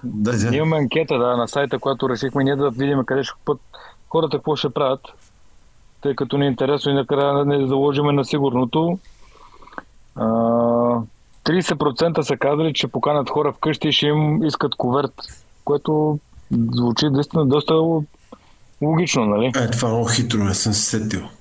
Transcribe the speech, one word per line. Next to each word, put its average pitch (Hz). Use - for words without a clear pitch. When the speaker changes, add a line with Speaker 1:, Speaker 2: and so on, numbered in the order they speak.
Speaker 1:
Да, 107
да. 120
Speaker 2:
имаме 160
анкета, 151
да, 123
на 117
сайта, 143
която 135
решихме 131
ние 139
да 139
видим 135
къде 131
ще -
път-, -
хората 160
какво 151
ще 147
правят, 139
тъй 139
като 139
ни 143
е 143
интересно 139
и 139
накрая 139
не 143
заложиме 139
на 139
сигурното. 143
А, 113
тридесет 165
процента 151
са 139
казали, 147
че 135
поканат 143
хора 147
вкъщи 156
и 147
ще 147
им 151
искат 147
куверт, 131
което 151
звучи 120
наистина 143
доста 147
л-, 160
логично, 156
нали? 107
Speaker 1:
Е, 123
това 120
е 110
много 113
хитро, 117
не 101
съм 110
се 101
сетил. 107